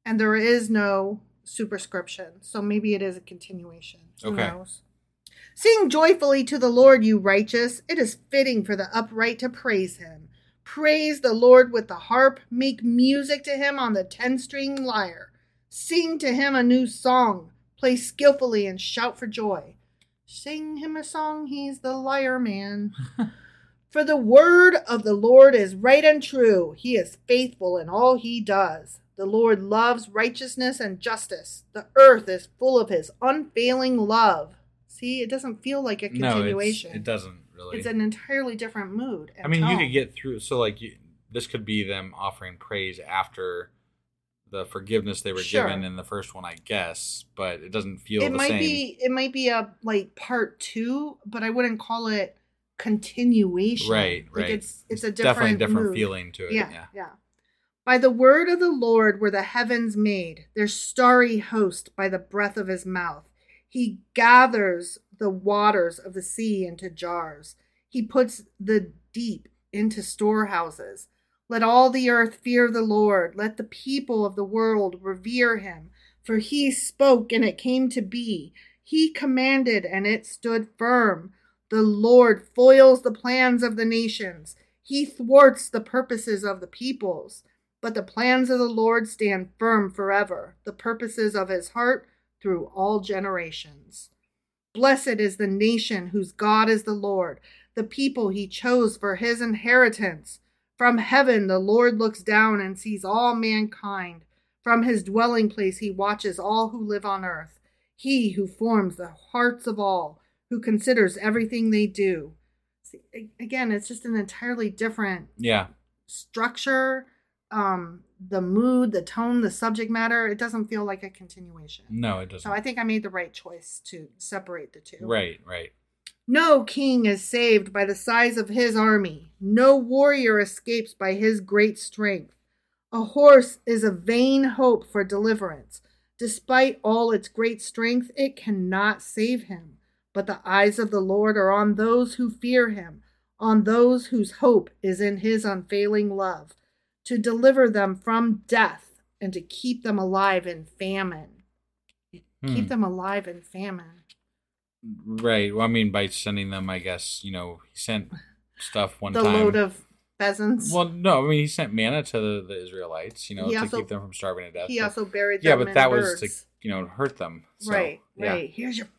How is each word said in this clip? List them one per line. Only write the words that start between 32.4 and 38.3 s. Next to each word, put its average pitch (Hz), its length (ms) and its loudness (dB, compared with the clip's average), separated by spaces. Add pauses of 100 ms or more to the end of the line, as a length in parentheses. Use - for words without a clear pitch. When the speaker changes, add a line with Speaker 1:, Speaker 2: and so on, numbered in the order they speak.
Speaker 1:
full 254 200 4
of 220 120 -2
his 165 200 -4 (120)
unfailing 254 760 0
love. 208 560 2 (340)
See, 247 360 -8
it 220 80 -8
doesn't 262 320 -8
feel 277 200 -4
like 208 200 -6
a 202 80 -8
Speaker 2:
No, 127 180 -4
it's, 117 60 0
Speaker 1:
continuation. 104 600 -4
Speaker 2:
it 107 100 -12
doesn't 92 340 -8 (160)
really. 90 240 -14
Speaker 1:
It's - 80 -10
an 226 140 -4
entirely 240 560 -6